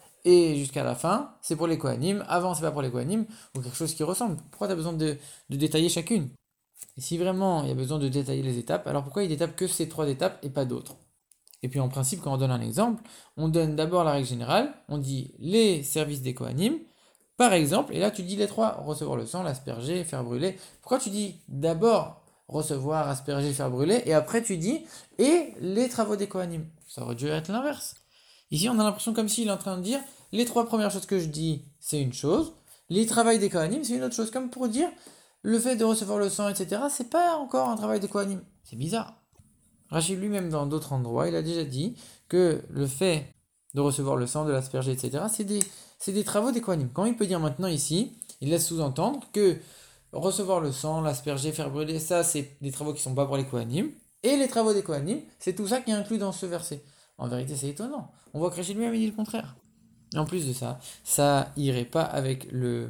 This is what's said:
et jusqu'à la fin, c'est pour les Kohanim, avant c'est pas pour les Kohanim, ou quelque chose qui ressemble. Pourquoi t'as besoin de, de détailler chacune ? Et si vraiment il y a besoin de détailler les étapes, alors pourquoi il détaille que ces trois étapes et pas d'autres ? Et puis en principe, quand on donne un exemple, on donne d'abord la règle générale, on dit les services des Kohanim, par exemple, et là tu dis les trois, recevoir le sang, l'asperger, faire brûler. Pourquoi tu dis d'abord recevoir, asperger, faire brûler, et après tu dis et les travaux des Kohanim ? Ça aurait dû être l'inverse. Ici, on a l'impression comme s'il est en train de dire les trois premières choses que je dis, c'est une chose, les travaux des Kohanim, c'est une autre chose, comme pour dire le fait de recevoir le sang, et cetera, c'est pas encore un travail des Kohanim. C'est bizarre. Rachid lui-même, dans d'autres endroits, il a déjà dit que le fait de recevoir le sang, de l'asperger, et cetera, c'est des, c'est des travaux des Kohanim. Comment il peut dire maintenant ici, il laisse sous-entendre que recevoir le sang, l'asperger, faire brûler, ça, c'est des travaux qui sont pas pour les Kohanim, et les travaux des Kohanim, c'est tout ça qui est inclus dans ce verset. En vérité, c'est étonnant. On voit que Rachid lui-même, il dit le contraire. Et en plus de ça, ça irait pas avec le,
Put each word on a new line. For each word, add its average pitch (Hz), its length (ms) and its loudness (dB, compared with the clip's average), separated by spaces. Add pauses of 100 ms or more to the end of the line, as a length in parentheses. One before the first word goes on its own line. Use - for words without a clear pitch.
(240)
et 170 320 8
jusqu'à 139 260 -2
la 123 140 0
fin, 214 440 0
c'est - 140 -4
pour 165 140 0
les 165 100 2
Kohanim, 147 480 0
avant 175 280 0
c'est 147 80 -4
pas 156 100 0
pour 143 100 -2
les 131 80 -2
Kohanim, 160 360 0 (300)
ou 135 40 -4
quelque 123 160 -8
chose 160 180 -4
qui - 80 -4
ressemble. 180 360 -2 (120)
Pourquoi - 160 -6
t'as 190 80 0
besoin 165 180 -2
de, 156 260 0 (320)
de 135 60 -2
détailler 156 320 4
chacune ? 165 420 0 (680)
Et 131 40 -10
si 165 160 -2
vraiment 185 460 2
il 135 60 -2
y 131 40 -2
a - 20 0
besoin 131 240 -2
de 139 100 0
détailler 135 340 0
les 127 160 -2
étapes, - 280 -2
alors 139 160 -2
pourquoi 196 220 -2
il 175 40 0
détaille 160 280 -2
que 185 100 0
ces 165 220 -2
trois 156 200 -2
étapes 143 360 0
et 135 60 -8
pas 139 140 0
d'autres ? 120 320 -6 (680)
Et 127 60 -4
puis 135 120 -2
en 127 80 2
principe, 135 320 -2
quand 143 140 -4
on - 20 0
donne 131 140 2
un 120 100 0
exemple, 180 420 0 (340)
on 160 120 0
donne 156 280 4
d'abord 165 280 4
la 151 80 4
règle 135 160 2
générale, 143 440 0 (160)
on 147 100 -2
dit 135 400 -4
les 185 440 4
services 147 400 -2
des 127 120 -2
Kohanim, 127 400 0 (640)
par 247 160 6
exemple, 170 420 2
et 156 40 -2
là 202 120 2
tu 208 120 -6
dis 185 140 -6
les 202 100 2
trois, 220 360 0
recevoir 147 340 -4
le 113 100 -4
sang, 180 160 -6
l'asperger, 135 640 -4
faire 135 180 -6
brûler. 131 360 -2 (240)
Pourquoi 262 160 0
tu 208 120 -4
dis 196 380 -4
d'abord 165 760 2 (220)
recevoir, 151 640 -2
asperger, 139 440 -2
faire 139 180 -2
brûler, 156 360 4
et 160 60 4
après 156 300 4
tu 196 140 -2
dis 233 280 0 (340)
et 277 420 4
les 208 280 2
travaux 214 280 0
des 196 120 -2
Kohanim ? 170 380 -4 (200)
Ça - 160 -12
aurait 120 140 -4
dû 135 100 -4
être 160 220 -2
l'inverse. 262 460 -4 (560)
Ici, 160 180 0
on 240 100 4
a 214 60 6
l'impression 214 300 0
comme 220 160 2
s'il 226 180 0
est 202 40 2
en 185 40 0
train 190 220 -6
de 180 40 -6
dire 247 180 0 (300)
les 226 140 2
trois 233 220 2
premières 214 240 2
choses 185 160 -4
que 196 120 2
je 160 100 0
dis, 156 360 -2 (160)
c'est 147 220 -2
une 123 100 0
chose, 220 400 2 (380)
les 208 160 4
travaux 226 320 4
des 202 100 4
Kohanim, 175 340 0
c'est 233 120 -4
une 254 80 -2
autre 240 120 -2
chose, 226 160 -4
comme 262 200 -4
pour 254 180 -4
dire 294 220 0 (500)
le 220 180 2
fait 254 160 2
de 226 100 2
recevoir 214 340 2
le 202 100 2
sang, 202 220 -2
et 196 40 -4
cetera, 202 360 -2
c'est - 180 -4
pas 339 280 4
encore 262 340 0
un 226 60 0
travail 214 220 0
des 131 100 -2
Kohanim. 101 340 -2 (200)
C'est - 140 -16
bizarre. 175 440 -4 (680)
Rachid 170 320 -2
lui-même, 196 300 -2
dans 147 160 -2
d'autres 147 260 -4
endroits, 127 360 0
il 170 60 -2
a 165 80 0
déjà 165 220 -2
dit 143 320 -4 (320)
que 175 420 4
le 139 160 0
fait 151 480 0 (400)
de 139 60 0
recevoir 139 360 2
le 123 100 0
sang, 151 180 -2
de 151 80 2
l'asperger, 131 400 0
et 127 60 -2
cetera, 135 300 -2
c'est 220 160 -2
des, 202 160 -2 (380)
c'est - 140 -4
des 208 100 0
travaux 208 300 2
des 233 80 -2
Kohanim. 160 300 -2
Comment 196 180 0
il 240 80 0
peut 214 100 0
dire 170 140 0
maintenant 156 280 -2
ici, 165 500 -2 (220)
il 135 100 -2
laisse 170 160 2
sous-entendre 165 680 -2
que 196 260 4 (540)
recevoir 185 480 0
le 147 100 0
sang, 156 300 -2
l'asperger, 147 520 -2
faire 151 180 -4
brûler, 156 280 -4
ça, 170 240 2
c'est 147 380 -2
des 139 100 -6
travaux 147 220 -4
qui 147 100 -6
sont 131 120 -2
pas 139 120 2
pour 139 120 0
les 131 80 -2
Kohanim, 127 440 -2 (320)
et 269 140 4
les 269 120 2
travaux 220 260 2
des 190 80 2
Kohanim, 170 380 -2 (180)
c'est 180 160 -2
tout 202 120 -4
ça 247 140 0
qui 226 100 -4
est 214 40 2
inclus 208 240 -2
dans 196 140 -2
ce 190 140 -6
verset. 165 380 -6 (340)
En 123 100 -6
vérité, 131 280 -4
c'est 135 120 -4
étonnant. 214 420 -8 (220)
On 147 60 -6
voit 175 120 0
que 170 60 -8
Rachid 185 200 -4
lui-même, 233 180 0
il 226 60 2
dit 220 60 2
le 208 60 -2
contraire. 214 440 -6 (580)
Et - 40 0
en 156 60 2
plus 160 220 -2
de 127 80 0
ça, 123 260 -6 (240)
ça 143 520 4
irait 131 280 0
pas 160 180 0
avec 135 480 -2
le, 120 400 -2